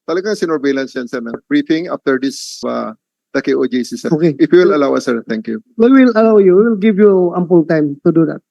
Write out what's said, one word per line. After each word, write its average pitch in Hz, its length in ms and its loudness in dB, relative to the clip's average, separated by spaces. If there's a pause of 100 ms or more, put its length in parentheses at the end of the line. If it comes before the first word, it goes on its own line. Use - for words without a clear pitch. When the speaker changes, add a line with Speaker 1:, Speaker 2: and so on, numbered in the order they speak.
Speaker 1:
Talagang 190 280 -4
sinorveillance 139 580 -4
yan, 127 120 -8
sir, 131 140 -8
ng 117 120 -12 (160)
briefing 147 380 -2
after 131 320 -2
this, - 460 -8
uh, 120 280 -6 (400)
the 139 80 -2
K 139 120 -4
O 135 140 -2
J 123 160 -4
C, 120 120 -10
sir. - 140 -8
Speaker 2:
Okay. 160 300 0
Speaker 1:
If 147 120 2
you 175 80 6
will 180 140 4
allow 135 220 0
us, 127 100 -4
sir. 120 240 -2
Thank 113 180 -6
you. 220 140 -8 (160)
Speaker 2:
We 233 140 4
will 262 260 4
allow 220 200 4
you. 190 180 4
We 202 100 4
will 233 100 0
give 202 220 0
you 190 380 4
ample 175 300 2
time 151 400 -2
to 175 60 4
do 160 140 2
that. 147 260 -6